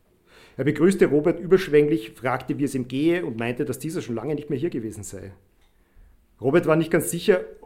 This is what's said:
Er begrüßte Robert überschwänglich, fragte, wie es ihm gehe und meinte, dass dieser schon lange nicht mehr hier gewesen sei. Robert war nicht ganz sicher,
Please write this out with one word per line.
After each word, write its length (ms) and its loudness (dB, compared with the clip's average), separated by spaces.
Er 60 -2
begrüßte 420 4
Robert 340 2
überschwänglich, 760 2
fragte, 440 -4
wie 60 -2
es 100 -2
ihm 140 -4
gehe 360 0
und 140 -6
meinte, 280 -2
dass 120 -6
dieser 240 -8
schon 140 -6
lange 180 -4
nicht 160 -8
mehr 80 -2
hier 140 -4
gewesen 320 -8
sei. 280 -14
Robert 240 2
war 100 4
nicht 140 2
ganz 220 0
sicher, 300 2